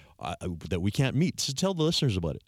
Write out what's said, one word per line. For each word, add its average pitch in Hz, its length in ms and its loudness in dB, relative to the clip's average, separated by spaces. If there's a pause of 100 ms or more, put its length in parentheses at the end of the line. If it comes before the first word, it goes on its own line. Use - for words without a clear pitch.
(200)
I, 73 160 -6 (340)
that 85 120 0
we 101 100 2
can't 131 240 2
meet. 160 240 2
So - 140 -2
tell 190 200 0
the 160 100 0
listeners 147 340 2
about 80 180 -2
it. - 120 -14